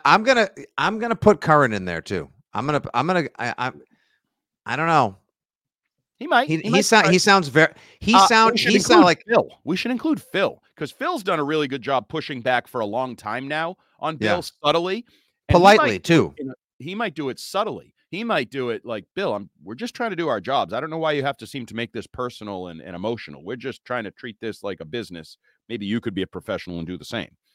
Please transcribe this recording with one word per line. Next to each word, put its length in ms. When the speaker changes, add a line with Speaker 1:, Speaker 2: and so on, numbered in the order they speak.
Speaker 1:
I'm 180
gonna, 260
I'm 220
gonna 180
put 240
Curran 320
in 120
there 180
too. 260
I'm 140
gonna, 160
I'm 120
gonna, 220
I, 200
I'm, 240
I 100
don't 100
know. 300
Speaker 2:
He 80
might. 220
Speaker 1:
He, 80
Speaker 2:
He 60
Speaker 1:
he 80
Speaker 2:
might 140
Speaker 1:
sou-, 180
Speaker 2:
try. 100
Speaker 1:
he 60
sounds 300
very, 240
he 140
Speaker 2:
Uh, 120
Speaker 1:
sound-, 260
Speaker 2:
we 60
should 140
Speaker 1:
he 80
sound 200
Speaker 2:
include 40
Speaker 1:
like 220
Speaker 2:
Phil. 220
We 120
should 160
include 280
Phil, 420
'cause 140
Phil's 320
done 160
a 60
really 240
good 140
job 260
pushing 340
back 260
for 120
a 60
long 300
time 320
now 280
on 200
Speaker 1:
Yeah. 140
Speaker 2:
Bill 80
subtly. 540
And 80
he 40
Speaker 1:
Politely, 400
Speaker 2:
might 120
Speaker 1:
too. 340
Speaker 2:
you 80
know, 80
he 160
might 200
do 160
it 80
subtly. 560
He 140
might 260
do 200
it 140
like, 300
"Bill, 200
I'm, 140
we're 120
just 200
trying 160
to 60
do 120
our 120
jobs. 340
I 60
don't 100
know 80
why 140
you 100
have 160
to 80
seem 200
to 80
make 180
this 140
personal 600
and, 140
and 140
emotional. 460
We're 140
just 280
trying 200
to 60
treat 300
this 220
like 180
a 40
business. 540
Maybe 180
you 140
could 140
be 80
a 40
professional 520
and 80
do 120
the 80
same." 300